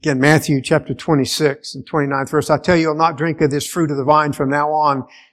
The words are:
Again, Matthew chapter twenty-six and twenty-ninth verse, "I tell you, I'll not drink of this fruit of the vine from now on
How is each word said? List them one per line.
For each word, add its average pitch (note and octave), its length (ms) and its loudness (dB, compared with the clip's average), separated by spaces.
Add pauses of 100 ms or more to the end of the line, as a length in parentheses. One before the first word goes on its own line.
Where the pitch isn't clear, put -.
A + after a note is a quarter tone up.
Again, C#3+ 160 0
Matthew C#3+ 440 4
chapter D3 320 -2
twenty-six C#3 800 -2
and C3+ 120 -16
twenty-ninth C#3 440 -4
verse, D3 180 -2
"I D3+ 80 4
tell F3+ 200 2
you, D#3+ 120 0
I'll D3+ 60 -2
not D#3+ 240 0
drink D#3+ 240 -2
of D3 80 2
this C#3+ 160 -4
fruit D#3+ 240 -2
of C#3 80 -4
the C3+ 60 -4
vine D3+ 280 4
from C3+ 160 -2
now D3 240 -2
on D3 340 0 (260)